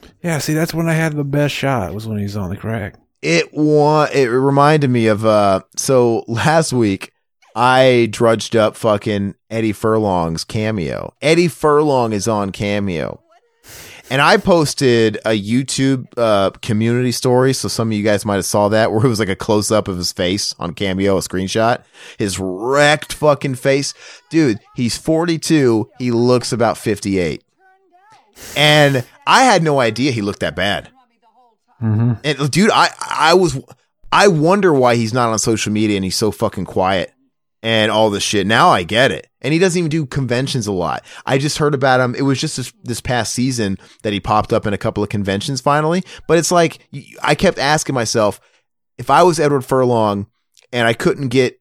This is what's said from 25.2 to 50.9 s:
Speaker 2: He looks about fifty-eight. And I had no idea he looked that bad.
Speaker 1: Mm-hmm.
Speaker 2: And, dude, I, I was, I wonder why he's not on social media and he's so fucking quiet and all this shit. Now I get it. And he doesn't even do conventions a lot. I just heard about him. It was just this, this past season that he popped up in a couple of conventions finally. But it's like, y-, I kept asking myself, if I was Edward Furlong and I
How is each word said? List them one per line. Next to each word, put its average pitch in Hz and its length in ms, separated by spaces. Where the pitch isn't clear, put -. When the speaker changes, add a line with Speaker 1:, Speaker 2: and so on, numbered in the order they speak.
Speaker 2:
He 123 140
looks 120 400
about 110 260
fifty-eight. 95 640
And 143 480
I 269 180
had 202 180
no 147 180
idea 120 320
he 110 100
looked 101 180
that 80 160
bad. 90 320
Speaker 1:
Mm-hmm. 113 300
Speaker 2:
And, 139 260
dude, 196 220
I, 151 180
I 156 240
was, 170 240
I 190 160
wonder 180 440
why 123 240
he's 113 180
not 120 160
on 110 80
social 110 340
media 107 240
and 95 80
he's 92 120
so 107 140
fucking 98 360
quiet 92 460
and 110 280
all 107 200
this 98 120
shit. 98 240
Now 120 240
I 107 120
get 107 280
it. - 180
And 135 100
he 165 60
doesn't 180 200
even 170 120
do 156 160
conventions 127 600
a 104 60
lot. 80 320
I 131 140
just 143 200
heard 151 160
about 127 260
him. 123 140
It - 80
was 139 180
just 156 160
this, 127 160
this 120 180
past 120 340
season 117 440
that 107 100
he 101 80
popped 107 320
up 110 140
in 104 80
a 95 40
couple 104 240
of 101 60
conventions 101 520
finally. 156 420
But 160 120
it's 165 120
like, 170 280
y-, 135 120
I 147 120
kept - 240
asking 147 360
myself, 113 460
if 123 120
I 147 120
was 175 160
Edward 143 260
Furlong 113 600
and 120 160
I 117 60